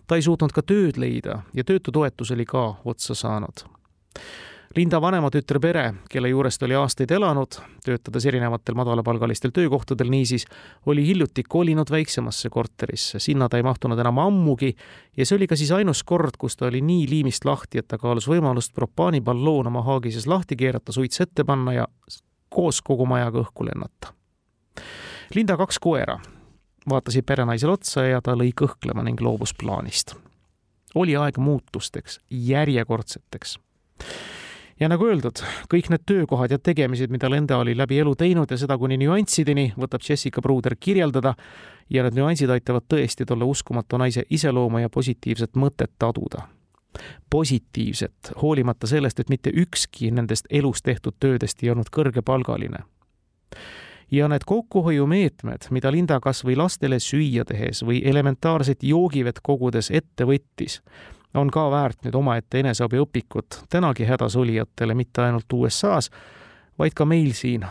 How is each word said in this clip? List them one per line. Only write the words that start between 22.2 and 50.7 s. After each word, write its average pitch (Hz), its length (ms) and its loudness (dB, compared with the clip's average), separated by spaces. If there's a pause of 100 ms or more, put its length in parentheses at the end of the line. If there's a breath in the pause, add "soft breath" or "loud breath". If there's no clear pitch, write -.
koos 175 300 0
kogu 131 240 0
majaga 123 340 0
õhku - 240 -4
lennata. - 480 -10 (1200 loud breath)
Linda 196 220 2
kaks - 220 -2
koera - 400 0 (680 loud breath)
vaatasid 127 340 0
perenaisele 123 480 0
otsa 165 320 -2
ja 127 180 2
ta 127 140 -2
lõi 123 160 2
kõhklema - 520 -2
ning 117 180 -4
loobus 117 320 -2
plaanist. - 640 -6 (800)
Oli 165 200 2
aeg 147 220 -2
muutusteks, - 840 -4 (100)
järjekordseteks. 123 1300 -2 (1200 loud breath)
Ja 156 100 2
nagu 175 180 2
öeldud, 131 320 0 (320 loud breath)
kõik 170 220 2
need 156 120 0
töökohad 131 460 2
ja 139 80 0
tegemised, 131 520 0
mida 131 180 0
Linda 139 280 2
oli 120 200 0
läbi 139 220 2
elu 147 160 2
teinud 170 360 2
ja 127 60 -2
seda 135 200 0
kuni 131 200 0
nüanssideni, 147 800 2
võtab 127 320 -4
Jessica 135 320 -2
Bruder 127 340 2
kirjeldada 135 600 2 (540 loud breath)
ja 127 140 2
need 123 160 2
nüansid 147 300 2
aitavad 123 400 0
tõesti 131 360 0
tolle 120 200 0
uskumatu 123 520 -2
naise 123 320 0
iseloomu 127 500 2
ja 117 100 0
positiivset 120 640 -2
mõtet 131 440 0
taduda. - 500 -4 (800 loud breath)
Positiivset, 123 1120 -2
hoolimata 127 460 0
sellest, 139 320 0
et 127 100 -4
mitte 139 240 0
ükski - 580 -2
nendest 117 380 -2
elus 139 320 0